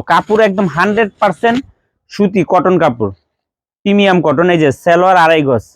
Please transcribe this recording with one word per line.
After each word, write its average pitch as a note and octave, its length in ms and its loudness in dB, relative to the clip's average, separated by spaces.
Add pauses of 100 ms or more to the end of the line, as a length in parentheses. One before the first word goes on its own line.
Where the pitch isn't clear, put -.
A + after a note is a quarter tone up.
(120)
কাপড় G3 320 0
একদম G3 320 -2
হান্ড্রেড G3+ 340 -2 (100)
পার্সেন্ট A#3 400 -2 (520)
সুতি G3 300 -2 (100)
কটন F#3 300 2
কাপড়, A#2+ 300 -2 (680)
প্রিমিয়াম G3+ 440 0
কটন। D#3+ 280 0
এই E3+ 100 0
যে D3 60 2 (140)
সালোয়ার F3+ 400 2
আড়াই D#3+ 240 2
গজ A#2+ 180 -2 (100)